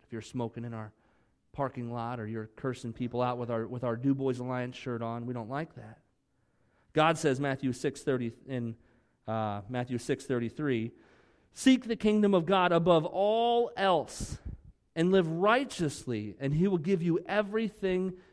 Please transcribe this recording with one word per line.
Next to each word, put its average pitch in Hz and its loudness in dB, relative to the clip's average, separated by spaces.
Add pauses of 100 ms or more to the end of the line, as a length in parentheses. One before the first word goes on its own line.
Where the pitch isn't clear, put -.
If - -20
you're 110 -8
smoking 120 -8
in 117 -10
our 107 -12 (600)
parking 123 -6
lot 120 -6
or 107 -8
you're 110 -8
cursing 120 -6
people 123 -4
out 123 0
with 120 -6
our, 113 -2
with 123 -8
our 120 0
Du 135 2
Bois 135 0
Alliance 127 -6
shirt 120 -6
on, 117 -6
we 123 -6
don't 117 -8
like 156 -8
that." 110 -20 (920)
God 156 4
says, 135 2
Matthew 135 -2
six - -4
thirty 123 0 (140)
in, 120 -6 (520)
uh, 107 -2
Matthew 123 -4
six 135 -4
thirty-three, 120 -2 (600)
"Seek 262 4
the 226 -2
kingdom 214 4
of 175 4
God 185 4
above 165 6
all 233 2
else 180 0 (580)
and 170 2
live 190 6
righteously, 160 0
and 139 -2
he 170 4
will 196 2
give 170 0
you 170 2
everything 196 -2 (200)